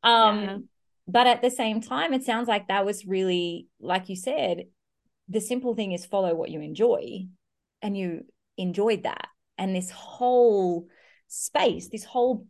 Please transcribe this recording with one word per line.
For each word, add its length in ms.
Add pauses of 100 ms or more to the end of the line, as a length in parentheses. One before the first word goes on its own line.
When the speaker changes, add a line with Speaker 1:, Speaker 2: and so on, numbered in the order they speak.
Speaker 1:
Um, 380
Speaker 2:
Yeah. 160 (500)
Speaker 1:
but 180
at 160
the 80
same 300
time, 340
it 80
sounds 240
like 220
that 160
was 220
really, 600 (140)
like 280
you 80
said, 520 (600)
the 120
simple 340
thing 180
is 140
follow 300
what 140
you 100
enjoy, 680 (560)
and 140
you 300 (300)
enjoyed 480
that. 220 (320)
And 160
this 160
whole 960 (400)
space, 640
this 160
whole 460